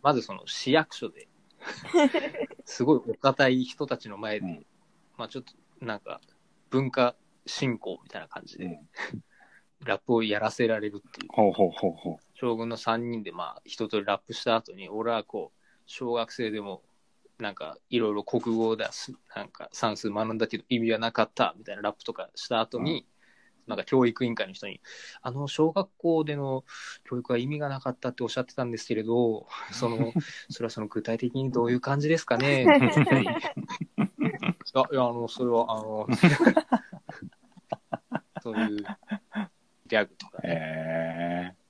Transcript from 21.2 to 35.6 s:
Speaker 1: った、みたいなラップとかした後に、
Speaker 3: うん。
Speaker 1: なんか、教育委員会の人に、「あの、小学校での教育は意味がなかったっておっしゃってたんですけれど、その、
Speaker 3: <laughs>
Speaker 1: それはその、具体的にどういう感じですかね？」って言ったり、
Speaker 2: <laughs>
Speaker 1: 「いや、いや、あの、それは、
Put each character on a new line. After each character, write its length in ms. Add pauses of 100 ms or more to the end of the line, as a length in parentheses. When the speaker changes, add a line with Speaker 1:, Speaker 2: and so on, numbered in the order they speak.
Speaker 1:
っ 80
た、 240
み 80
た 80
い 40
な 60
ラ 80
ッ 40
プ 100
と 80
か 220
し 140
た 120
後 180
に、 220
Speaker 3:
う 40
ん。 20 (600)
Speaker 1:
な 100
ん 20
か、 60
教 220
育 180
委 40
員 60
会 140
の 60
人 120
に、 140 (420)
「あ 80
の、 160
小 240
学 260
校 280
で 100
の 300 (400)
教 140
育 140
は 60
意 80
味 140
が 80
な 120
か 100
っ 60
た 120
っ 40
て 120
お 20
っ 20
し 80
ゃ 40
っ 40
て 120
た 80
ん 80
で 60
す 80
け 100
れ 80
ど、 420 (240)
そ 180
の、 260
Speaker 3:
<laughs> 360
Speaker 1:
そ 100
れ 60
は 40
そ 100
の、 80
具 140
体 140
的 200
に 160
ど 120
う 80
い 40
う 40
感 200
じ 80
で 100
す 60
か 140
ね？」 280
っ 140
て 0
言 220
っ 40
た 120
り、 80
Speaker 2:
<laughs> 0
Speaker 1:
「い 20
や、 1600
い 20
や、 100
あ 80
の、 160
そ 160
れ 60
は、 220